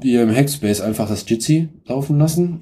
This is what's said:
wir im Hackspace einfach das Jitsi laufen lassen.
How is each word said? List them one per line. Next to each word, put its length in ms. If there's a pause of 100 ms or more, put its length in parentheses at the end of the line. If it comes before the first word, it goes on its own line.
wir 220
im 120
Hackspace 460
einfach 280
das 200
Jitsi 400 (160)
laufen 340
lassen. 440